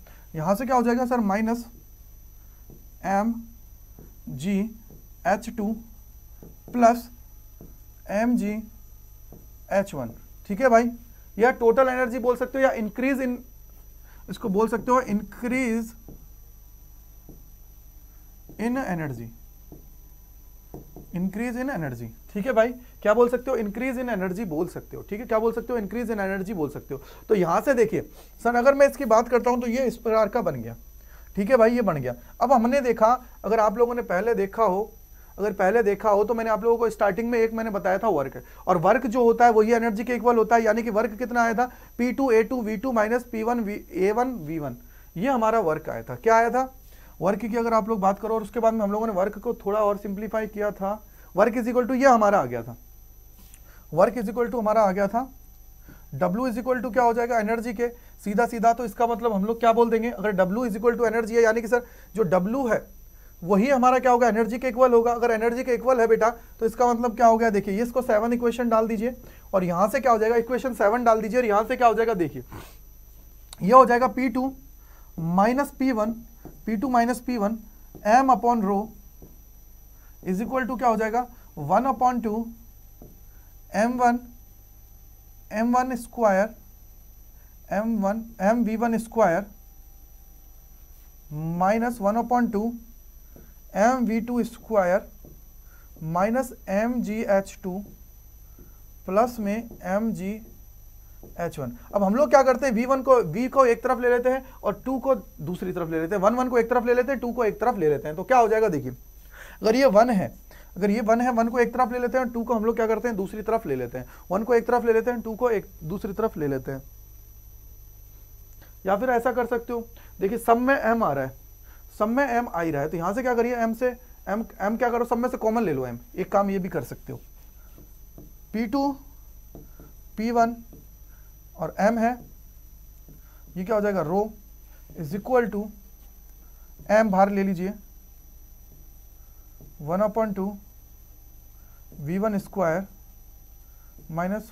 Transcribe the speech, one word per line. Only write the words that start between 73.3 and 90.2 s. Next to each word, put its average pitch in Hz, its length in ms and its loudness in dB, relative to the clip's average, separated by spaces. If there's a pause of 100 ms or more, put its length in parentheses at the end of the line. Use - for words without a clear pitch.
ये 185 120 4
हो 254 120 12
जाएगा 240 220 2
पी 254 220 -2
टू 262 240 -4 (680)
माइनस 208 600 0
पी 262 120 0
वन, 220 200 -2 (540)
पी 220 120 -2
टू 262 120 -4
माइनस 240 300 2
पी 247 180 -6
वन, 214 200 -2 (500)
M 262 240 6
upon 240 300 2
rho 202 140 0 (1500)
is 185 180 -4
equal 247 260 -4
to 254 100 -6
क्या 254 100 0
हो 220 80 4
जाएगा, 220 300 -2 (420)
one 220 200 2
upon 247 340 0
two, 214 160 -4 (1400)
एम 233 220 0
वन, 240 220 2 (1300)
एम 226 240 0
वन 254 200 0
स्क्वायर, 220 540 0 (1300)
एम 226 260 -2
वन, 208 220 -2 (180)
एम 226 220 2
वी 214 120 -2
वन 226 220 0
स्क्वायर 202 480 0 (1900)